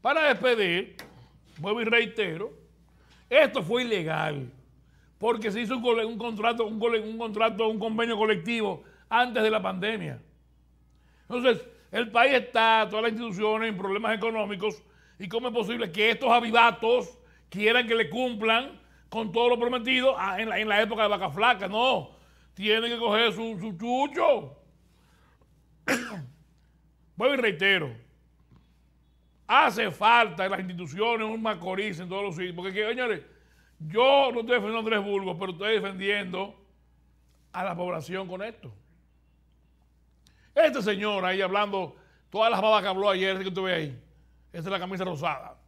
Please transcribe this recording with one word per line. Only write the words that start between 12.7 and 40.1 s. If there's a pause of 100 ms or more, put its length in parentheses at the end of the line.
todas
las
instituciones,
en
problemas
económicos, (360)
y
cómo
es
posible
que
estos
avivatos (300)
quieran
que
le
cumplan (300)
con
todo
lo
prometido
a-,
en
la,
en
la
época
de
vaca
flaca.
No, (380)
tienen
que
coger
su,
su
chucho. (1300)
<clears throat> (960)
Vuelvo
y
reitero, (1400)
hace
falta
en
las
instituciones
un
Macorís
en
todos
los
sitios,
porque,
que,
señores, (580)
yo
no
estoy
defendiendo
a
Andrés
Burgos,
pero
estoy
defendiendo (880)
a
la
población
con
esto. (1800)